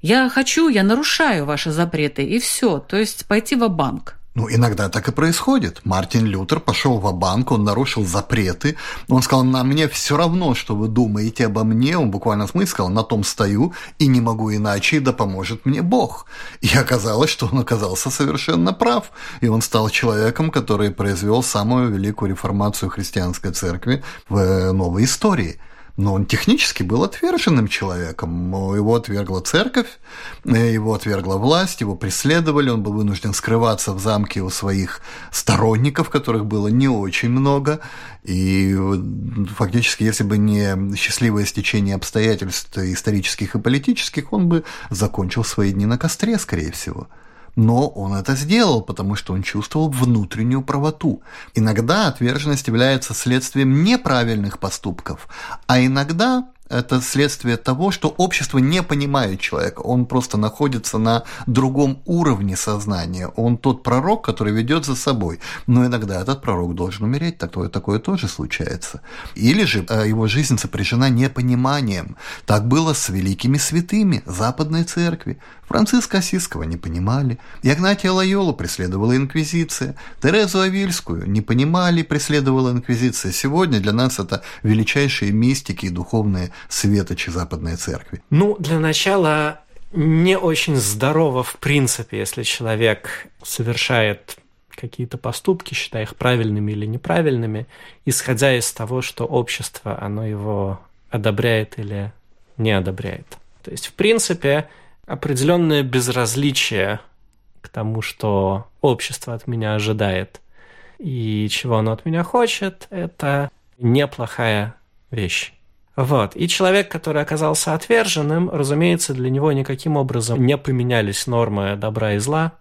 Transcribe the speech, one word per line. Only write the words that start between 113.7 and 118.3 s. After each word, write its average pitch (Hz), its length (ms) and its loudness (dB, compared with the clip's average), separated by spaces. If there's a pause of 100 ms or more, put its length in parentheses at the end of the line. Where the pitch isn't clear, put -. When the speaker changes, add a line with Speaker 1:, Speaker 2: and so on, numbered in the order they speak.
Speaker 3:
неплохая 117 1000 0 (360)
вещь. 104 420 -4 (420)
Вот. 127 400 2
И 170 120 -2
человек, 190 420 2
который 156 320 -2
оказался 156 520 0
отверженным, 170 760 0